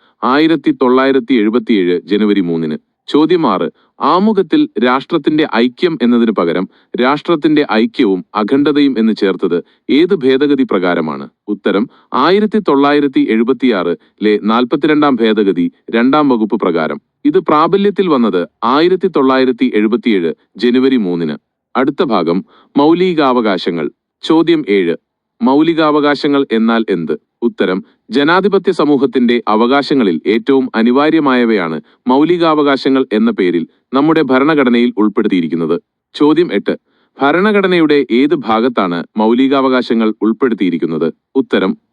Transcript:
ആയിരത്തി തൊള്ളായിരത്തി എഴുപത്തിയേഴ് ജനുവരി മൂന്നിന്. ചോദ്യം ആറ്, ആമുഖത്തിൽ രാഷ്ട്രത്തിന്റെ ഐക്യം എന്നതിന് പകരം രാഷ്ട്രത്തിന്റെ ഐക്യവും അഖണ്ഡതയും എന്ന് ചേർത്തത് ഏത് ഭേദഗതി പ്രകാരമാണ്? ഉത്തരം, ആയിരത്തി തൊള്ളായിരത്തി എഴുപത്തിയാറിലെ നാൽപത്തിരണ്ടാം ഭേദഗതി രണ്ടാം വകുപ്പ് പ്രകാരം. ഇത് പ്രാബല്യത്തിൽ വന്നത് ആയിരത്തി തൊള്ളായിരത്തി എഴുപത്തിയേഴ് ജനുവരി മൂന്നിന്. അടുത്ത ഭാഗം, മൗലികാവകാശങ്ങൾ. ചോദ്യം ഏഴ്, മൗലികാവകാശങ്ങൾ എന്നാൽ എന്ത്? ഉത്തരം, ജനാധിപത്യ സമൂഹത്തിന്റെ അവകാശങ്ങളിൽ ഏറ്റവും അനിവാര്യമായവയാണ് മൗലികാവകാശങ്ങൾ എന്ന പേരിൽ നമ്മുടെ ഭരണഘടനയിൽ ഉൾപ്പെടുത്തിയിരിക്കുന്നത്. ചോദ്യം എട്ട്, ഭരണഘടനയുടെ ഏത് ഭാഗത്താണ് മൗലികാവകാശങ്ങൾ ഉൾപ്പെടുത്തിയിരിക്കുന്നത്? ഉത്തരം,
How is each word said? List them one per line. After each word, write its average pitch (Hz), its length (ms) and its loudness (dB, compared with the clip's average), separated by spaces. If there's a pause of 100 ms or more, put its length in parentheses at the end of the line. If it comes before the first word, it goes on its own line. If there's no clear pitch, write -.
(240)
ആയിരത്തി 156 480 2
തൊള്ളായിരത്തി 131 600 2
എഴുപത്തിയേഴ് 107 640 0 (100)
ജനുവരി 101 440 0
മൂന്നിന്. 80 280 -4 (300)
ചോദ്യം 156 380 0
ആറ്, 90 200 -2 (340)
ആമുഖത്തിൽ 180 600 0 (240)
രാഷ്ട്രത്തിന്റെ 147 600 -2 (120)
ഐക്യം 127 460 -2
എന്നതിന് 117 360 2
പകരം 87 260 -2 (300)
രാഷ്ട്രത്തിന്റെ 151 680 0 (100)
ഐക്യവും 110 480 0 (140)
അഖണ്ഡതയും 139 640 0
എന്ന് 113 180 2
ചേർത്തത് 90 400 -2 (340)
ഏത് 175 260 2
ഭേദഗതി 135 540 0
പ്രകാരമാണ്? 82 560 -4 (220)
ഉത്തരം, 104 360 -2 (300)
ആയിരത്തി 196 540 0
തൊള്ളായിരത്തി 143 640 2
എഴുപത്തിയാറിലെ 110 1040 -2 (100)
നാൽപത്തിരണ്ടാം 143 720 0
ഭേദഗതി 101 500 0 (240)
രണ്ടാം 135 380 2
വകുപ്പ് 110 320 0
പ്രകാരം. 82 400 -2 (240)
ഇത് 151 140 2
പ്രാബല്യത്തിൽ 185 680 0
വന്നത് 110 340 0 (220)
ആയിരത്തി 175 520 0
തൊള്ളായിരത്തി 131 580 0
എഴുപത്തിയേഴ് 107 580 0 (240)
ജനുവരി 127 500 0
മൂന്നിന്. 85 300 -4 (380)
അടുത്ത 139 300 0
ഭാഗം, 92 360 0 (360)
മൗലികാവകാശങ്ങൾ. 131 1120 0 (360)
ചോദ്യം 160 440 2
ഏഴ്, 90 280 0 (440)
മൗലികാവകാശങ്ങൾ 147 1080 0
എന്നാൽ 113 380 0
എന്ത്? 82 260 -4 (280)
ഉത്തരം, 101 360 -2 (320)
ജനാധിപത്യ 180 600 0
സമൂഹത്തിന്റെ 131 640 2 (140)
അവകാശങ്ങളിൽ 120 680 0 (100)
ഏറ്റവും 127 480 0
അനിവാര്യമായവയാണ് 120 1040 0 (280)
മൗലികാവകാശങ്ങൾ 147 960 2 (100)
എന്ന 110 180 0
പേരിൽ 87 340 -2 (300)
നമ്മുടെ 156 280 2
ഭരണഘടനയിൽ 127 760 2
ഉൾപ്പെടുത്തിയിരിക്കുന്നത്. 85 760 -2 (400)
ചോദ്യം 156 380 2
എട്ട്, 190 220 -2 (440)
ഭരണഘടനയുടെ 175 800 2 (120)
ഏത് 139 240 2 (120)
ഭാഗത്താണ് 110 520 -2 (180)
മൗലികാവകാശങ്ങൾ 123 920 0 (140)
ഉൾപ്പെടുത്തിയിരിക്കുന്നത്? 87 840 -2 (260)
ഉത്തരം, 101 400 -2 (180)